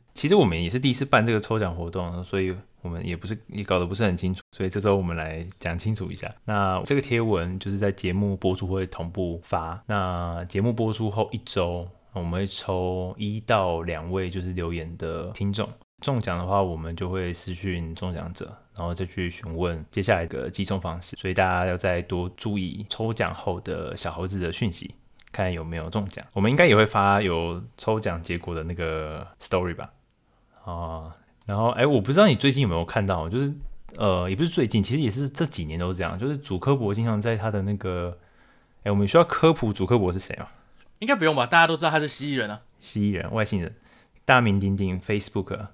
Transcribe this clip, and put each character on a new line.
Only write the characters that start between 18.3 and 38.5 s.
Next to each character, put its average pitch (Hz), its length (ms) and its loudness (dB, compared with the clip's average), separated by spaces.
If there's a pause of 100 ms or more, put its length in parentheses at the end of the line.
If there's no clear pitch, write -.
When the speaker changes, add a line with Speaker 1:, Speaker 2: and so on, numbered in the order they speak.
Speaker 1:
者， - 240 -12 (180)
然 85 80 -8
后 85 80 -2
再 87 140 -4
去 87 240 -4
询 82 260 -10
问 82 360 -2
接 104 100 -2
下 95 140 4
来 85 100 0
的 65 240 -6
寄 101 160 -4
送 95 160 -2
方 85 180 -6
式， - 160 -12
所 - 140 -6
以 92 40 0
大 92 140 4
家 90 200 2
要 90 100 0
再 90 240 0
多 90 340 -2
注 104 220 -4
意 95 320 -4
抽 113 240 -4
奖 95 220 -2
后 90 260 -4
的 82 340 -6
小 87 160 -6
盒 85 160 -4
子 95 120 -4
的 85 120 -2
讯 85 220 -2
息， - 220 -12 (360)
看 92 220 -2
有 82 100 -6
没 82 140 -6
有 82 140 -6
中 107 160 0
奖。 - 260 -12
我 98 80 0
们 104 80 6
应 139 80 4
该 180 80 8
也 127 100 8
会 107 120 8
发 101 340 4
有 85 400 0 (160)
抽 110 220 0
奖 92 200 -4
结 85 160 -4
果 85 200 -6
的 80 80 -4
那 87 100 -6
个 80 540 -6 (120)
story 90 360 0
吧。 67 160 -12 (760)
啊， 82 500 -10 (300)
然 101 100 -4
后， 113 140 4
哎， 123 160 2
我 139 160 6
不 98 100 0
知 147 60 0
道 208 100 10
你 160 60 6
最 139 180 4
近 135 120 2
有 113 40 4
没 87 60 0
有 82 100 0
看 98 220 0
到， 85 240 0
就 107 80 -2
是， 143 160 0 (440)
呃， 92 300 2
也 95 80 -2
不 131 80 0
是 170 60 2
最 147 180 2
近， 107 140 4
其 113 140 0
实 160 60 2
也 143 60 2
是 135 220 -2
这 165 160 -2
几 87 200 -4
年 78 120 -6
都 87 140 0
是 87 80 -6
这 92 40 -2
样， 85 140 -2
就 117 100 -4
是 147 80 -2
祖 117 220 -4
克 135 180 2
伯 107 200 0
经 113 100 0
常 107 160 0
在 113 160 0
他 107 140 -2
的 101 100 0
那 101 140 0
个， 90 420 -4 (640)